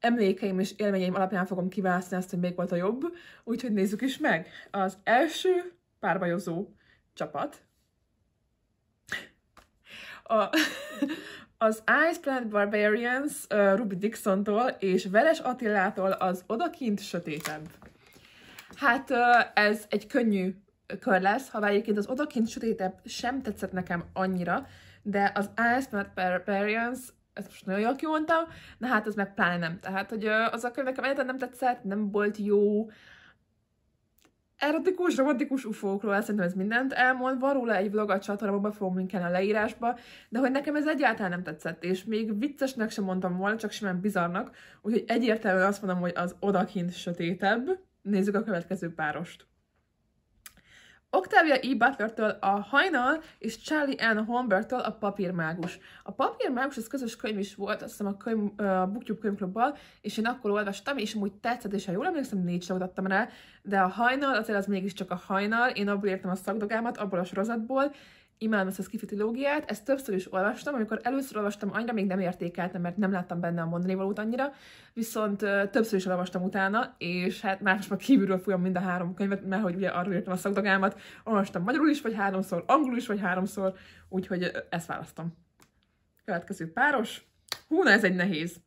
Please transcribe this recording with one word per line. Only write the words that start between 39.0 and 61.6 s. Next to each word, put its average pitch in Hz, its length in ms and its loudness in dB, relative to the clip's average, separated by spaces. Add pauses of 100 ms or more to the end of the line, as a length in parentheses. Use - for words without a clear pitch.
a 175 40 -2
leírásba, 220 680 0 (300)
de 226 100 -4
hogy 262 120 4
nekem 285 260 0
ez 294 100 0
egyáltalán 226 440 2
nem 175 120 -4
tetszett, 165 420 -8
és 185 200 0
még 220 340 -2
viccesnek 262 520 -2
sem 208 140 -4
mondtam 185 320 -2
volna, 202 200 0
csak 214 140 -4
simán 185 300 -4
bizarrnak, 185 560 -2 (260)
úgyhogy 220 240 0
egyértelműen 220 600 4
azt 202 160 0
mondom, 185 180 0
hogy 175 140 0
az 180 260 -4
Odakint 190 520 0
sötétebb. 196 880 0 (240)
Nézzük 196 320 2
a 202 80 2
következő 175 520 -4
párost. 156 520 -6 (1700)
Octavia 349 400 6
E. 262 220 0
Butlertől 220 640 2
a 196 60 0
Hajnal 277 760 2 (160)
és - 240 -8
Charlie 269 520 0
N. 214 100 0
Holmbergtől 226 540 0
a 220 140 -2
Papírmágus. 175 880 -4 (240)
A - 80 -14
Papírmágus, 277 680 -2
ez 226 100 -8
közös 247 300 -6
könyv 214 220 -6
is 202 160 -6
volt, 196 280 -4
azt - 80 -12
hiszem 208 160 -6
a 196 100 -2
könyv, 214 400 -2
ö, 208 100 -2
a 185 200 4
Booktube 214 340 -6
könyvklubbal, 208 560 0 (240)
és - 180 -8
én 226 80 0
akkor 247 240 -2
olvastam, 208 460 -2
és 214 180 -4
amúgy 202 180 -2
tetszett, 233 400 -4